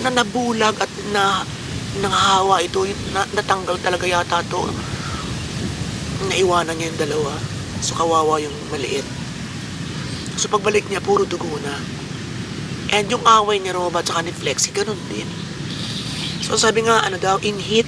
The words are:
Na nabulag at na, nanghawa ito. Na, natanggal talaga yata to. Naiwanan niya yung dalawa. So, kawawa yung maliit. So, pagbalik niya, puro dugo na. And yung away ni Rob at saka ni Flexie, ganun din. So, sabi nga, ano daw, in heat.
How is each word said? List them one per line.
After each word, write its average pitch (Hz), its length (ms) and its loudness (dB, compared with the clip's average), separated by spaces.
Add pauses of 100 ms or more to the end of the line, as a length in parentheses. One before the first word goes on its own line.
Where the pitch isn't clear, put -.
Na 262 80 2
nabulag 233 640 0
at 196 160 -4 (240)
na, 196 320 0 (560)
nanghawa 190 560 4
ito. 180 240 0 (320)
Na, 196 160 2
natanggal 190 480 0
talaga 185 240 0
yata 175 480 2
to. 180 160 0 (1600)
Naiwanan 175 480 4
niya 160 160 -2
yung 143 80 -6
dalawa. 147 320 0 (480)
So, - 160 -2
kawawa 160 480 4
yung 147 80 -4 (160)
maliit. 139 400 -4 (1300)
So, - 160 -2
pagbalik 208 400 2
niya, 190 80 0
puro 202 240 4
dugo 170 400 -2
na. 143 160 -4 (1120)
And 202 160 2
yung 240 160 0
away 208 400 6
ni 185 80 -2
Rob 180 240 0
at 170 160 0
saka 170 160 0
ni 165 80 -6
Flexie, - 400 -2
ganun 202 320 0
din. - 200 -6 (1160)
So, - 160 2
sabi 220 240 6
nga, 220 240 4
ano 190 80 -2
daw, 190 240 2
in 208 160 0
heat. 214 320 2